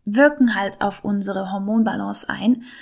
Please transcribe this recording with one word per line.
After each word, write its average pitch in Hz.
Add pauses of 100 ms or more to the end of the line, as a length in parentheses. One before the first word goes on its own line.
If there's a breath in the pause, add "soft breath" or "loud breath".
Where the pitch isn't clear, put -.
wirken 262
halt 196
auf 202
unsere 196
Hormonbalance 202
ein. 240 (200 loud breath)